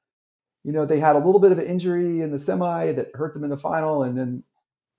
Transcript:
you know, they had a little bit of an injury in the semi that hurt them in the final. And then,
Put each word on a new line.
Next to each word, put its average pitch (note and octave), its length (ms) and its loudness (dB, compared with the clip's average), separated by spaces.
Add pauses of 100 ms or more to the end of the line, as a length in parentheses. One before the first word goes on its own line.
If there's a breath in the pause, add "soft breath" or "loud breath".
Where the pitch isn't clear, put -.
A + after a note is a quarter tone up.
(640)
you D3 80 -6
know, D3+ 160 -2
they D3+ 120 2
had D3+ 160 6
a D3 40 4
little F#3 200 4
bit F#3 120 8
of F3 80 2
an E3 80 -4
injury F3 540 -2
in D#3 100 -4
the C#3+ 80 -6
semi E3+ 540 -2
that - 220 -6
hurt D3+ 200 -6
them D3+ 80 -10
in C#3+ 80 -6
the C3+ 60 -6
final. D#3 440 -2
And B2+ 160 -4
then, B2 260 -6 (560)